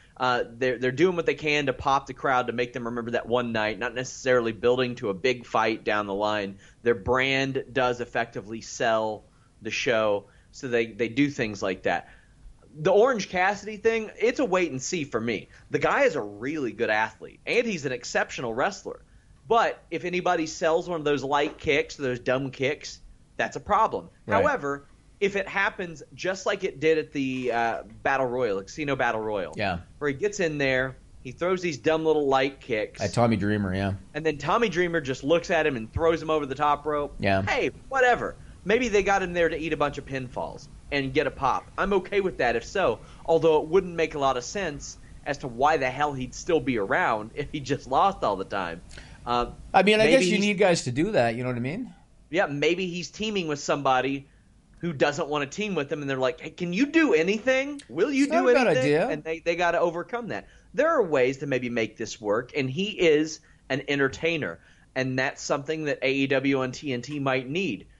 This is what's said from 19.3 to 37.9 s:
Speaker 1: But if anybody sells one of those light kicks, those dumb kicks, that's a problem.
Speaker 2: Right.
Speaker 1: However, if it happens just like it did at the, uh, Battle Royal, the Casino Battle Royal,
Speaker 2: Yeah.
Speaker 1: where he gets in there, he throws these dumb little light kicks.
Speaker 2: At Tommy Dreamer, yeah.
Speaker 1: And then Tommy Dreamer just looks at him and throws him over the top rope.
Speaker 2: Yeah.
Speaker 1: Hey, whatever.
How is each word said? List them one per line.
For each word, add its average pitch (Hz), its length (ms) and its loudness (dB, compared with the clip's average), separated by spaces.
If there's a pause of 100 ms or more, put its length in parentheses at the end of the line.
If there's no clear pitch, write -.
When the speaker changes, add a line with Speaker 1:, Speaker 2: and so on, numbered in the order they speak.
Speaker 1:
But 214 440 2
if 156 120 -4
anybody 180 440 0
sells 165 420 0
one 175 100 -4
of 147 60 -4
those 143 180 2
light 143 360 0
kicks, 156 360 0
those 123 240 -2
dumb 131 300 0
kicks, 135 500 -4 (360)
that's 220 200 -4
a - 40 -8
problem. 202 500 0 (160)
Speaker 2:
Right. 220 160 2
Speaker 1:
However, 143 460 -2 (320)
if 196 160 0
it 196 120 -4
happens 190 560 -4 (100)
just 180 320 -6
like 202 180 -2
it 165 160 -4
did 156 180 4
at 151 140 -4
the, 131 400 -2
uh, 117 320 0 (200)
Battle 135 240 2
Royal, 120 300 0
the 98 80 -6
Casino 143 300 -4
Battle 120 260 0
Royal, 98 360 -4
Speaker 2:
Yeah. 95 220 0 (200)
Speaker 1:
where 147 100 -2
he 135 60 -2
gets 196 240 -4
in 156 180 0
there, 131 380 0 (280)
he 131 80 -12
throws 180 300 -2
these 170 160 -2
dumb 160 280 2
little 156 220 4
light 135 340 2
kicks. 107 400 -4
Speaker 2:
At 101 120 -2
Tommy 117 220 4
Dreamer, 101 400 0
yeah. 98 180 0 (200)
Speaker 1:
And 151 120 -4
then 151 120 0
Tommy 196 320 2
Dreamer 170 320 0
just 131 220 -6
looks 165 280 2
at 160 140 4
him 147 100 0
and 110 160 -8
throws 165 300 2
him 156 80 -6
over 156 160 0
the 127 100 -6
top 147 300 0
rope. 147 340 -2
Speaker 2:
Yeah. 98 220 2
Speaker 1:
Hey, 202 300 0 (180)
whatever. 247 460 2 (280)